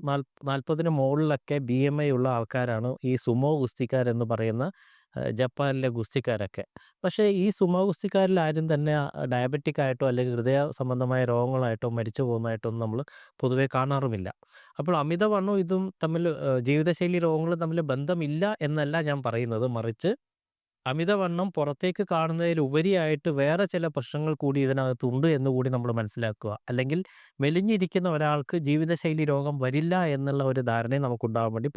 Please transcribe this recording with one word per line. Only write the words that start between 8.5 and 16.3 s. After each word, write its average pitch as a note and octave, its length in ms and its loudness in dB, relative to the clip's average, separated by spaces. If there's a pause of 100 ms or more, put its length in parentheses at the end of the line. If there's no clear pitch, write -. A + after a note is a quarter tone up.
തന്നെ, D3+ 280 2
ആ, C#3+ 320 -4
ഡയബറ്റിക് C#3 520 0
ആയിട്ടോ C3 260 0
അല്ലെങ്കിൽ B2 260 0
ഹൃദയ C3 240 4 (180)
സംബന്ധമായ B2+ 460 0
രോഗങ്ങളായിട്ടോ A#2+ 640 0 (100)
മരിച്ചു A2+ 300 -2
പോകുന്നതായിട്ടൊന്നും A2+ 560 -2
നമ്മൾ A2+ 160 -4 (420)
പൊതുവെ C3 320 2
കാണാറുമില്ല. C3 560 -2 (480)
അപ്പോൾ E3 240 0
അമിതവണ്ണവും G3 640 0
ഇതും F#3+ 200 0 (180)
തമ്മിൽ, E3 220 0 (220)